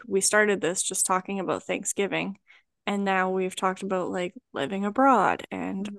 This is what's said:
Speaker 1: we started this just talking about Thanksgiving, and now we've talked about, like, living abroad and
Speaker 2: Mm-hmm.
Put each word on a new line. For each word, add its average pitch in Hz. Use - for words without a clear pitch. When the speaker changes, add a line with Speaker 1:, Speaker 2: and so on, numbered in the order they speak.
Speaker 1:
we 196
started 208
this 175
just -
talking 190
about 156
Thanksgiving, 190
and 202
now 190
we've 185
talked 185
about, 190
like, 180
living 196
abroad 208
and 190
Speaker 2:
Mm-hmm. 202